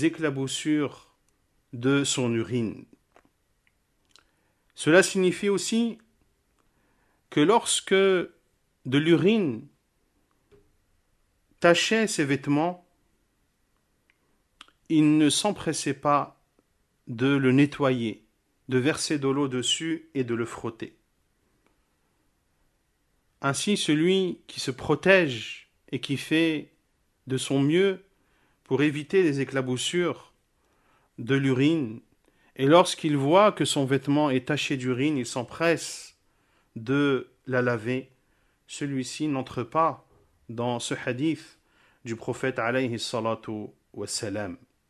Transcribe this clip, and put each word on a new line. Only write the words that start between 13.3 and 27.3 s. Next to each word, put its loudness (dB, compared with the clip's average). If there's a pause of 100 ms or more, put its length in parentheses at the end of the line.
il 4
ne 6
s'empressait -2
pas -2 (680)
de -2
le 4
nettoyer, 2 (440)
de 0
verser 0
de -2
l'eau 0
dessus -4
et -2
de -4
le -4
frotter. -10 (2500)
Ainsi, 0
celui 0
qui -14
se -4
protège 0 (220)
et -6
qui -4
fait 0 (560)
de -4